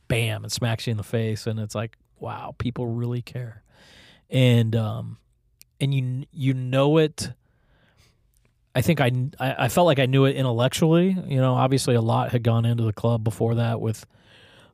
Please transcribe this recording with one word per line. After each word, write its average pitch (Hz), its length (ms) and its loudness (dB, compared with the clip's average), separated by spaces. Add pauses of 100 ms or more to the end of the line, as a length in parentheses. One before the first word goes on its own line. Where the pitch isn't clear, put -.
bam, 110 360 -2
it 110 80 -10
smacks 113 340 -4
you 123 60 -2
in 110 60 -4
the 104 40 -6
face, 110 440 -4
and 110 120 -4
it's 107 160 -8
like, 110 220 -8 (220)
wow, - 400 -12
people 123 280 -6
really 120 360 -6
care. 117 400 -14 (680)
And, 117 460 4
um, 113 420 -6 (640)
and 139 120 0
you, 131 380 -4
you 135 240 -2
know 135 440 2
it. 156 340 0 (1400)
I 135 80 2
think 156 180 2
I, 127 100 2 (300)
I, 131 240 -2
I 123 40 2
felt 175 180 4
like 143 120 4
I 135 80 4
knew 135 200 4
it 135 100 2
intellectually. 156 800 2 (100)
You 139 120 -2
know, 131 160 2
obviously 127 400 2
a 117 80 4
lot 117 280 0
had 120 120 0
gone 117 240 2
into 117 180 0
the 110 80 0
club 117 320 -2
before 113 320 -2
that 117 240 -2
with 110 260 -6 (680)